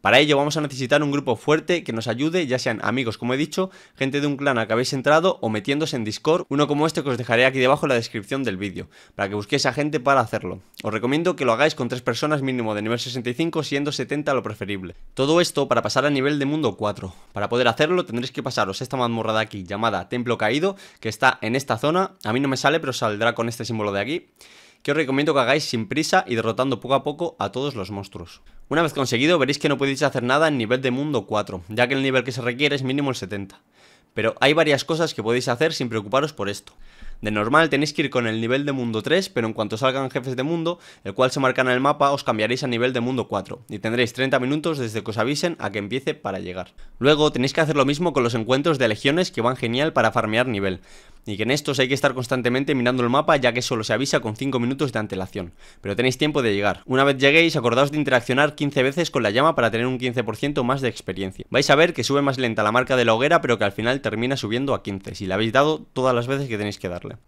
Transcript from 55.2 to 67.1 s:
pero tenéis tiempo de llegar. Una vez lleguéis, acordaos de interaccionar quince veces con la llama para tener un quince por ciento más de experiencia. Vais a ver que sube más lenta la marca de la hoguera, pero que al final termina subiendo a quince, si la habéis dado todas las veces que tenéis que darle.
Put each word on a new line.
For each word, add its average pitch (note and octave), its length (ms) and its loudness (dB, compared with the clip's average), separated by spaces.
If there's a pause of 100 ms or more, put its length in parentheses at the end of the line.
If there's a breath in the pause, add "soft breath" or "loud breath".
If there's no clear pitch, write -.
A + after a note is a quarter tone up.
pero G2+ 160 -4
tenéis A#2+ 200 2
tiempo D3+ 240 0
de A2+ 120 2
llegar. G2+ 320 0
Una C3 180 4
vez C#3 140 4
lleguéis, D3+ 400 4
acordaos B2 340 2
de D3+ 60 -4
interaccionar C3+ 580 2
quince C#3+ 260 0
veces C#3+ 300 0
con B2+ 120 0
la G#2 80 2
llama C#3+ 240 4
para A#2 160 2
tener A2+ 160 -2
un B2+ 100 -2
quince B2 260 -2
por A2 140 -6
ciento C#3+ 260 -2
más C3 160 0
de C3+ 80 -2
experiencia. F#2+ 640 -6
Vais - 200 2
a C#3+ 60 8
ver E3 180 6
que A#2 120 -2
sube C#3+ 160 2
más C#3 160 0
lenta A2+ 260 0
la G#2 80 2
marca B2+ 240 2
de B2 80 4
la A2+ 100 6
hoguera, D3 280 4
pero A#2+ 160 2
que G2+ 80 0
al G2 80 0
final B2 260 -2
termina A#2+ 380 -2
subiendo B2 360 -2
a G2 100 -4
quince, G2 320 -8
si G2+ 100 -8
la F#2+ 100 -2
habéis A2 160 0
dado C#3+ 400 2
todas B2+ 240 0
las A#2+ 100 -2
veces C#3 220 -4
que A2+ 100 -4
tenéis G#2 220 -4
que - 80 -8
darle. F2 220 -8 (180)